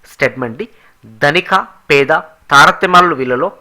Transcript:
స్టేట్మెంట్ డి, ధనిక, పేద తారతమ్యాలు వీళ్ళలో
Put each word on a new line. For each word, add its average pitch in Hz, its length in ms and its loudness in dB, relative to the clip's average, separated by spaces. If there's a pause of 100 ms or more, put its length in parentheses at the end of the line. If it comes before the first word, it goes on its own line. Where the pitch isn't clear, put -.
స్టేట్మెంట్ 127 520 -6
డి, 220 100 -12 (380)
ధనిక, 156 600 -4 (220)
పేద 139 180 2 (440)
తారతమ్యాలు 175 640 2
వీళ్ళలో 131 460 -4